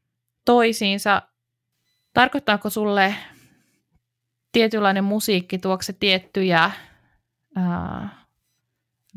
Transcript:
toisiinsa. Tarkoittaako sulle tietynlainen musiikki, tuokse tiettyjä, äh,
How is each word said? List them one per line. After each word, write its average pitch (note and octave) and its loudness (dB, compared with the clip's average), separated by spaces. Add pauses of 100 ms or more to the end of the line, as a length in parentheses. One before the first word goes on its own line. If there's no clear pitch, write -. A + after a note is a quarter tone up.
(440)
toisiinsa. G#3+ 2 (920)
Tarkoittaako A#3+ 0
sulle G3+ 0 (1400)
tietynlainen G#3 2
musiikki, G#3 -2
tuokse F#3+ -4
tiettyjä, F#3 0
äh, - -8 (1080)